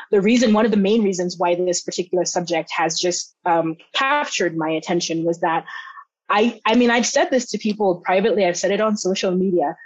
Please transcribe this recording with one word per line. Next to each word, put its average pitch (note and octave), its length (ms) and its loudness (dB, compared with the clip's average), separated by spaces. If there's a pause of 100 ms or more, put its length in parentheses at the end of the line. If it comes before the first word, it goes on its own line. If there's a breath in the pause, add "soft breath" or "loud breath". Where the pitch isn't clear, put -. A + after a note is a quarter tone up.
the G3+ 120 4
reason, A3+ 320 4
one G#3+ 120 4
of G#3+ 60 2
the G#3+ 60 2
main G#3 260 2
reasons F3+ 340 -2
why F3 160 0
this F3+ 280 0
particular F3+ 440 -4
subject E3+ 460 -4
has E3 280 -2
just, - 360 -4 (100)
um, E3 320 0 (160)
captured C4+ 640 -2
my D#3 120 -4
attention E3 540 -2
was E3+ 180 -2
that E3 240 -2 (680 loud breath)
I, - 320 0
I A3 100 2
mean, A#3+ 140 6
I've A#3+ 160 2
said - 240 0
this B3+ 200 0
to G#3 80 -6
people G3+ 480 -2
privately. G3 400 2
I've F3 120 0
said F#3 140 -2
it G3+ 80 0
on G#3+ 160 2
social F#3+ 360 -2
media. F3 440 0 (100)